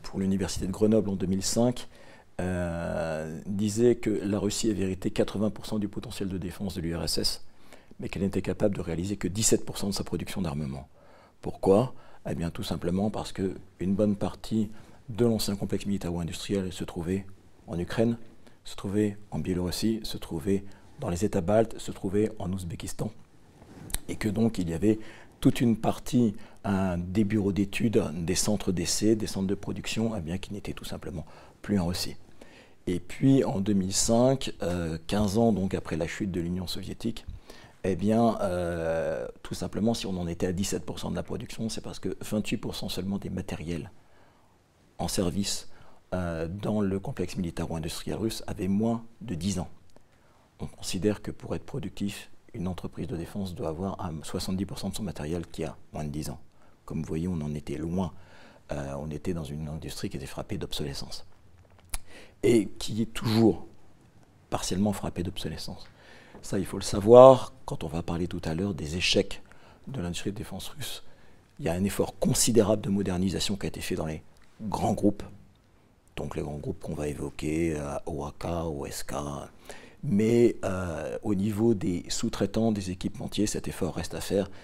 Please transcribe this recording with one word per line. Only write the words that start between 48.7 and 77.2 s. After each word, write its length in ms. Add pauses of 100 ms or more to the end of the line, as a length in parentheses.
de 140
dix 240
ans. 100 (920)
On 60
considère 560
que 100
pour 220
être 120
productif, 640 (220)
une 140
entreprise 400
de 100
défense 360
doit 140
avoir, 380
euh, 80 (100)
soixante-dix 420
pour 140
cent 100
de 60
son 80
matériel 420
qui 200
a 100 (180)
moins 120
de 40
dix 200
ans. 100 (460)
Comme 160
vous 60
voyez, 200
on 140
en 120
était 240
loin. 360 (580)
Euh, 260
on 140
était 220
dans 100
une 240
industrie 420
qui 80
était 80
frappée 320
d'obsolescence 680 (1160)
et 260 (120)
qui 220
est 120
toujours 540 (800)
partiellement 440
frappée 300
d'obsolescence. 640 (560)
Ça, 160
il 80
faut 120
le 60
savoir, 680 (120)
quand 180
on 40
va 140
parler 260
tout 180
à 80
l'heure 200
des 220
échecs 480 (440)
de 140
l'industrie 300
de 60
défense 320
russe, 340 (560)
il 60
y 40
a 40
un 100
effort 360
considérable 640
de 80
modernisation 680
qui 80
a 40
été 120
fait 140
dans 100
les 160 (400)
grands 320
groupes, 300 (920)
donc 200
les 80
grands 140
groupes 240
qu'on 120
va 140
évoquer, 680